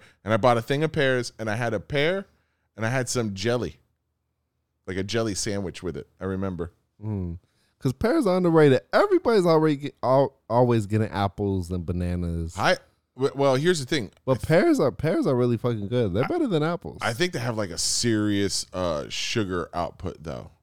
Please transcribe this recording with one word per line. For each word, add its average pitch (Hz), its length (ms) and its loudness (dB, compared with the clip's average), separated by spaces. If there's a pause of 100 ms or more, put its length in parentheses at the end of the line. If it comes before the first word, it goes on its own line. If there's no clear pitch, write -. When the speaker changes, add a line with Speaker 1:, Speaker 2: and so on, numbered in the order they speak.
(220)
Speaker 1:
And 104 100 -2
I 113 40 4
bought 120 200 4
a 113 60 -2
thing 143 220 -2
of 156 80 -2
pears, 131 440 0
and 110 140 -6
I 104 60 -4
had 117 180 -4
a 98 60 -2
pear, 170 460 -2 (500)
and 110 100 -4
I 113 40 -2
had 131 180 -2
some 113 260 -2
jelly. 107 460 -2 (1040)
Like 92 120 -6
a 95 40 0
jelly 110 320 -2
sandwich 101 480 -6
with 87 140 -6
it, - 100 -10 (140)
I 92 60 -6
remember. 92 440 -4 (340)
Speaker 2:
Mm. 92 360 -6 (400)
'Cause 131 120 -2
pears 277 320 0
are 185 120 2
underrated. 160 460 6 (100)
Everybody's 247 520 4
already 156 340 4
get, 143 220 -10
al-, 131 320 2 (160)
always 117 380 4
getting 107 220 0
apples 98 640 -2
and 90 120 -4
bananas. 87 720 -4
Speaker 1:
I, 151 200 4 (400)
w-, 131 180 0
well, 139 220 4
here's 160 240 2
the 131 40 -6
thing. 123 280 -4 (120)
Speaker 2:
But 131 180 0
pears 240 360 4
are, 143 140 2
pears 202 340 -2
are 139 80 2
really 120 220 2
fucking 107 320 -4
good. 117 260 0
They're 113 80 2
Speaker 1:
I, - 60 -2
Speaker 2:
better 330 180 -2
than 165 160 0
apples. 160 380 -6
Speaker 1:
I 110 140 -2
think 175 180 -2
they 156 80 -6
have, 120 160 -4
like, 104 140 -4
a 82 80 -10
serious, 104 960 0
uh, 82 360 -4
sugar 92 680 -4
output, - 480 -6
though. 64 300 -12 (100)